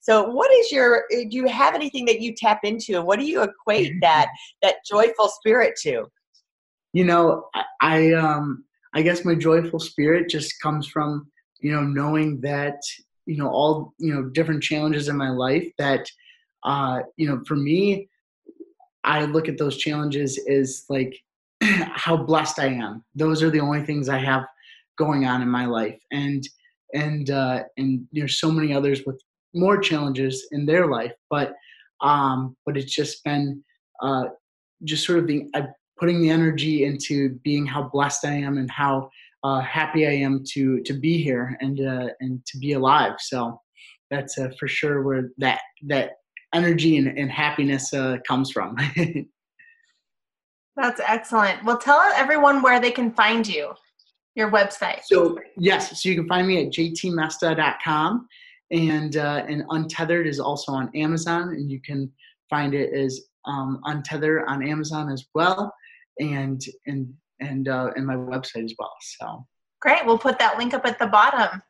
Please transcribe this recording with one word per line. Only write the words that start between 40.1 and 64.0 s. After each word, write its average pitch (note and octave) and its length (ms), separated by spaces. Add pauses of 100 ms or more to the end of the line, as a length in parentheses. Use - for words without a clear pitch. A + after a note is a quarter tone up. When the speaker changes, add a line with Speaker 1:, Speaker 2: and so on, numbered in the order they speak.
Speaker 2:
am C3+ 320 (100)
to, C3 280
to - 120
be D#3 300
here B2+ 360
and, C3+ 200
uh, B2+ 300 (100)
and B2+ 260
to C3+ 140
be C#3+ 140
alive. C3 440
So A#2+ 420 (520)
that's, C#3 260
uh, C3 120 (100)
for C#3+ 80
sure C#3+ 340
where C3 380
that, C3 220 (260)
that C#3 300 (360)
energy E3 440
and, C3+ 200
and C#3 140
happiness, D3 640
uh, C3 220 (100)
comes B2+ 240
from. G#2+ 260 (180)
<laughs> E3 300 (1500)
Speaker 3:
That's B3 240
excellent. G#3+ 600
Well, A#3 160
tell C#4+ 200 (160)
everyone C#4+ 460
where B3 180
they A#3+ 120
can A#3+ 200
find A3 360
you, D3+ 260 (640)
your G#3+ 160
website. G3 540
Speaker 2:
So, F3 300 (220)
yes, F3+ 460
so F#3 40
you F#3 60
can E3 140
find F3+ 200
me F3+ 160
at C#3 80
J E3 200
T F3+ 180
mesta D#3+ 460
dot D#3 280
com, E3+ 440 (420)
and, D#3 480
uh, D3 320
and D3 200
Untethered D#3+ 580
is C#3+ 120
also C#3+ 340
on C3 220
Amazon, E3 540
and C#3+ 220
you C3 100
can C3+ 300 (360)
find C#3+ 280
it C#3 180
as, C3+ 280 (240)
um, C3+ 400
Untethered D3+ 600